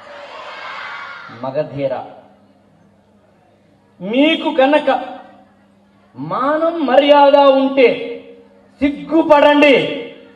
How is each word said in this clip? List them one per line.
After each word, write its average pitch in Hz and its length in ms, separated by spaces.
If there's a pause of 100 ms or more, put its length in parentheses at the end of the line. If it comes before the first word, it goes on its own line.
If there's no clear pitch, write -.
(1400)
మగధీర. 139 520 (2000)
మీకు 285 540
కనుక 277 460 (1160)
మానం 285 680
మర్యాద 285 500
ఉంటే 269 840 (640)
సిగ్గుపడండి. 294 1200 (320)